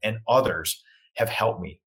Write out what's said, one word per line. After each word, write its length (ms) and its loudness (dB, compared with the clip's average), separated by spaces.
and 140 -2
others 520 2
have 120 2
helped 320 0
me 260 -12